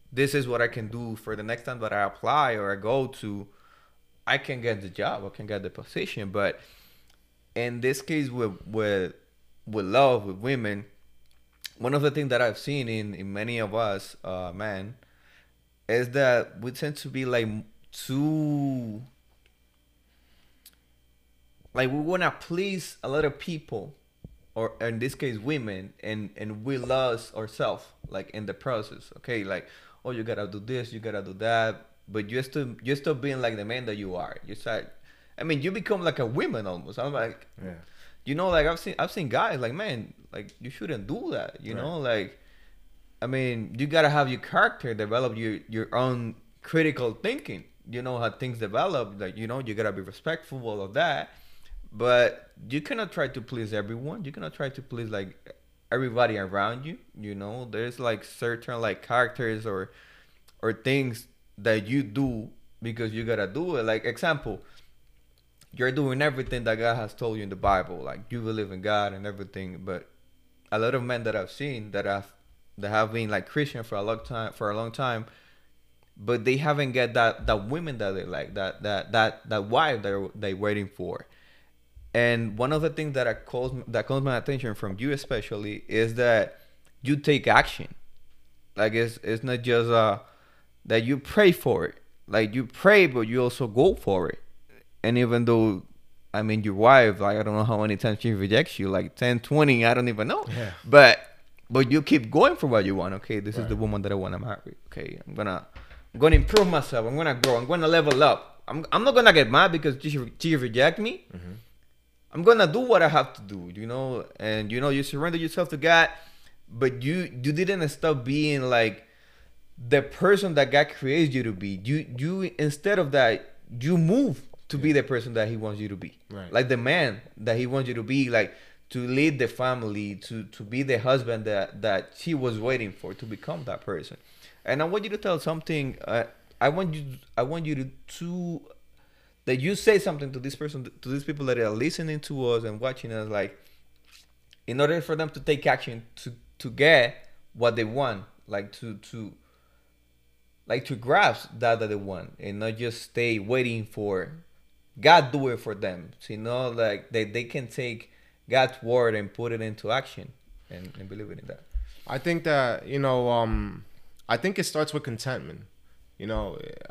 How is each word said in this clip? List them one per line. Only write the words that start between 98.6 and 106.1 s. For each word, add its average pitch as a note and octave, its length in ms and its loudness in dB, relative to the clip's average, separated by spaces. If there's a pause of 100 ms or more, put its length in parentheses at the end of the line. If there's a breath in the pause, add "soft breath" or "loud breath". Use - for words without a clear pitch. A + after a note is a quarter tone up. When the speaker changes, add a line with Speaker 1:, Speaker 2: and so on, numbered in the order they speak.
Speaker 1:
you, G2 100 -2
like, F#2+ 280 -2
ten, B2 240 0
twenty, C#3 440 6
I A#2 100 6
don't B2 140 2
even G#2+ 200 -2
know. G4 160 -2 (120)
Speaker 2:
Yeah. G#2+ 140 -6 (140)
Speaker 1:
But, C3 340 12 (500)
but B2 220 4
you D3+ 100 6
keep B2 300 2
going B3+ 240 6
for E3 140 -2
what G#2+ 160 4
you G2 100 0
want. F#2+ 200 -2
"Okay, G#2 260 -6
this G#2 160 -6
is A#2+ 60 -2
Speaker 2:
Right. A2 80 -6
Speaker 1:
the G#2+ 60 0
woman G#2 260 0
that G2+ 100 -2
I - 20 2
wanna F#2+ 240 -4
marry. - 380 -10 (100)
Okay, - 400 -12
I'm G2+ 80 -14
gonna, G2+ 320 -4 (480 loud breath)